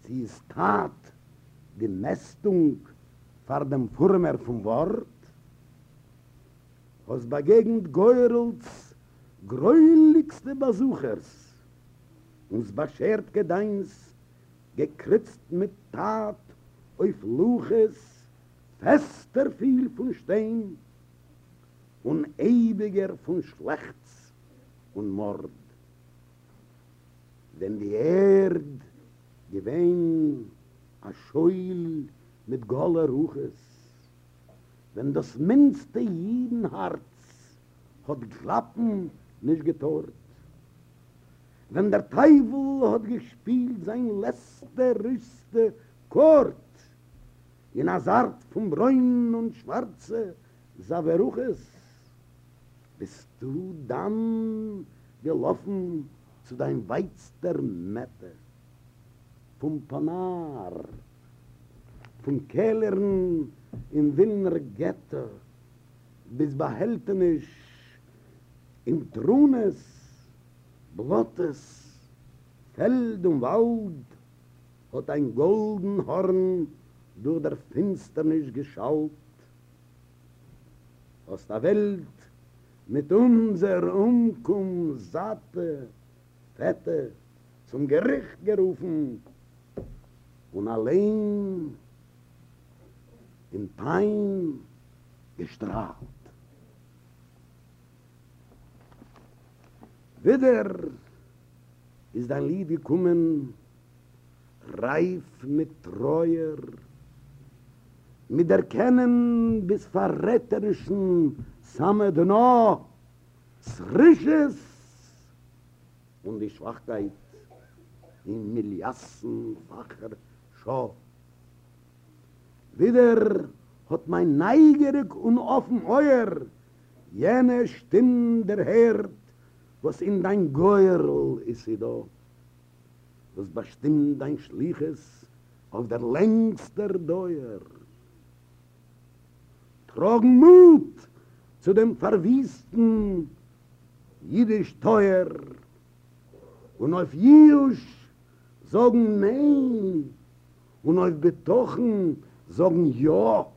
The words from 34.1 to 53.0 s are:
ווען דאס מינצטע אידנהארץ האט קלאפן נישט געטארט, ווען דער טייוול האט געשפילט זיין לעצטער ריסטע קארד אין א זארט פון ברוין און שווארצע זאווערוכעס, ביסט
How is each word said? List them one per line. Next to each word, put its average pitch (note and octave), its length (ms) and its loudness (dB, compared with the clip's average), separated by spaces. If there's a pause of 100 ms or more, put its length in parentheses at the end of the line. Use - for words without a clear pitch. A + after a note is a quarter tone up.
ווען C3 180 -6
דאס - 240 -8
מינצטע A#3+ 640 2
אידנהארץ G#3+ 1000 -6 (1080)
האט D3 100 -8 (120)
קלאפן G#3+ 760 -6 (360)
נישט D#3 200 -2
געטארט, D3+ 420 -6 (1700)
ווען G3+ 200 -2
דער G3+ 100 0
טייוול C4+ 840 4
האט A3 160 0
געשפילט A#3+ 840 -6
זיין G#3+ 360 -6
לעצטער - 720 -4 (120)
ריסטע - 600 -4 (440)
קארד D4 440 6 (1200)
אין - 140 -2
א F3 100 -2
זארט G#3 520 0
פון G#3+ 200 -6
ברוין B3 640 0
און A#3 180 -6
שווארצע - 720 -10 (560)
זאווערוכעס, E3+ 1000 -4 (1200)
ביסט - 300 -20 (120)